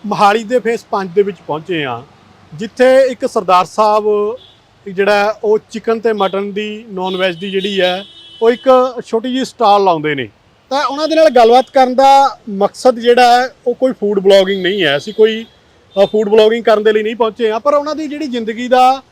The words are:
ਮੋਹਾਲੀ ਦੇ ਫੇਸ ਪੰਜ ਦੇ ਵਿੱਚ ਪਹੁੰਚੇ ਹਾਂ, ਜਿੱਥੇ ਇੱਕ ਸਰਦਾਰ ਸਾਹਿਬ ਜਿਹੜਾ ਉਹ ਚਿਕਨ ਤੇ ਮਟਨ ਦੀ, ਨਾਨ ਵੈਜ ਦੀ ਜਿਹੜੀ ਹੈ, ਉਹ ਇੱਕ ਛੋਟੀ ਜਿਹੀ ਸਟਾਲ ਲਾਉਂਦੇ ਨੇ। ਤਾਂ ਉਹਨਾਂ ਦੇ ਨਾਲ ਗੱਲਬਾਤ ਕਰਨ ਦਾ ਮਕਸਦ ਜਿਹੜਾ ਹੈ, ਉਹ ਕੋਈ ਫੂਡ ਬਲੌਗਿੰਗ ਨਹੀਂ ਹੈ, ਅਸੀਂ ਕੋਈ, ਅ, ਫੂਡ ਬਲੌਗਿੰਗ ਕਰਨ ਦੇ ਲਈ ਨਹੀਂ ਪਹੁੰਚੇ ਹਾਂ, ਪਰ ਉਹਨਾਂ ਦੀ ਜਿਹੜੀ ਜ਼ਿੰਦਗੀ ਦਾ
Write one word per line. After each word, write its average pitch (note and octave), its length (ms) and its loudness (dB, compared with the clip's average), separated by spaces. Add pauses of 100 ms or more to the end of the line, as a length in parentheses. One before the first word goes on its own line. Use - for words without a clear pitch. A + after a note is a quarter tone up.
ਮੋਹਾਲੀ G#3 380 0
ਦੇ A#3 160 -2
ਫੇਸ A3 260 -4
ਪੰਜ G3 260 -6
ਦੇ F#3+ 100 0
ਵਿੱਚ G3+ 160 -4 (100)
ਪਹੁੰਚੇ D#3 380 -6
ਹਾਂ, A#2+ 160 -8 (560)
ਜਿੱਥੇ B3+ 520 2
ਇੱਕ C4 160 -8
ਸਰਦਾਰ F#3 400 0
ਸਾਹਿਬ G#3+ 400 0 (880)
ਜਿਹੜਾ G3+ 500 0
ਉਹ G#3+ 160 0 (100)
ਚਿਕਨ A3+ 300 -4
ਤੇ A3+ 140 -2
ਮਟਨ G3 400 -4
ਦੀ, G#3+ 360 -10
ਨਾਨ F#3 280 -6
ਵੈਜ F#3 180 -2
ਦੀ F#3+ 160 -12
ਜਿਹੜੀ F#3+ 300 -4
ਹੈ, F3+ 240 -2 (360)
ਉਹ A3+ 100 4
ਇੱਕ B3+ 440 2 (100)
ਛੋਟੀ A#3 280 -4
ਜਿਹੀ B3+ 120 -2
ਸਟਾਲ G3+ 380 2
ਲਾਉਂਦੇ D3+ 320 0
ਨੇ। B2 140 -8 (400)
ਤਾਂ C#4 160 -2
ਉਹਨਾਂ C#4+ 220 -4
ਦੇ D#4 80 -2
ਨਾਲ D#4+ 140 4
ਗੱਲਬਾਤ A#3+ 400 4
ਕਰਨ B3+ 260 0
ਦਾ C4+ 420 4 (120)
ਮਕਸਦ G#3 500 0
ਜਿਹੜਾ A#3+ 420 4
ਹੈ, B3+ 80 -4 (180)
ਉਹ A#3+ 80 -4
ਕੋਈ C4 160 -2
ਫੂਡ G#3 280 -4
ਬਲੌਗਿੰਗ G3 420 2
ਨਹੀਂ F#3 220 -2
ਹੈ, C#3+ 140 0
ਅਸੀਂ G3+ 160 -10
ਕੋਈ, A3 320 0 (580)
ਅ, - 20 6
ਫੂਡ G#3+ 240 -2
ਬਲੌਗਿੰਗ A3 340 2
ਕਰਨ G#3+ 200 2
ਦੇ G#3+ 80 2
ਲਈ G#3+ 120 0
ਨਹੀਂ A3 120 -6
ਪਹੁੰਚੇ A3 360 -2
ਹਾਂ, A3 80 -4
ਪਰ C#4+ 140 0
ਉਹਨਾਂ D4 220 -2
ਦੀ D#4 120 -8
ਜਿਹੜੀ D4 200 -8
ਜ਼ਿੰਦਗੀ A#3 400 -8
ਦਾ B3+ 340 2 (100)